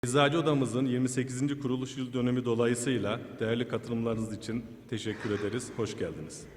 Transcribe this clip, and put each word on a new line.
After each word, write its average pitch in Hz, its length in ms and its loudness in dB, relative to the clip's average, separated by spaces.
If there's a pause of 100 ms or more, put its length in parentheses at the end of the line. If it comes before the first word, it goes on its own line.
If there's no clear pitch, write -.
(120)
Eczacı 143 280 6
Odamızın 135 460 2
yirmi 123 220 2
sekizinci 131 520 -2
kuruluş 127 360 -2
yıl 127 160 -6
dönümü 123 320 2
dolayısıyla 117 760 2 (200)
değerli 117 280 0
katılımlarınız 113 640 -2
için 113 320 -6 (260)
teşekkür 110 400 -4
ederiz. 104 460 -2
Hoş 110 220 -4
geldiniz. 78 480 -8 (100)